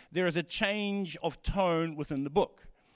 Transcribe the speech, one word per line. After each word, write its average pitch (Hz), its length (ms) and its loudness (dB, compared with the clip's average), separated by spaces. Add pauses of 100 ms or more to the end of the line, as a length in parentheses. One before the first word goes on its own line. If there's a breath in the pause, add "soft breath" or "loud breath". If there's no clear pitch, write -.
(120)
there 180 160 2
is 156 80 0
a 170 80 2
change 202 800 -2
of 165 200 -4
tone 165 520 2
within 143 280 -4
the 143 80 -4
book. - 360 0 (280 soft breath)